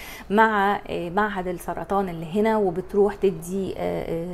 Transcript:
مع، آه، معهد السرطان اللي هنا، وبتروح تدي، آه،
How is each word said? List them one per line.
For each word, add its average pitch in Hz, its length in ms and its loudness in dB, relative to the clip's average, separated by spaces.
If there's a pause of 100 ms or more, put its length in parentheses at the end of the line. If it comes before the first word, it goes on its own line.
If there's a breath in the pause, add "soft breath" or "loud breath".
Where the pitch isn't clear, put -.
(300 loud breath)
مع، 208 580 4
آه، 170 220 -4
معهد 196 380 -2
السرطان 180 600 -2
اللي 165 320 -4
هنا، 220 160 4
وبتروح 196 580 2
تدي، 185 640 -2
آه، 175 260 -2 (300)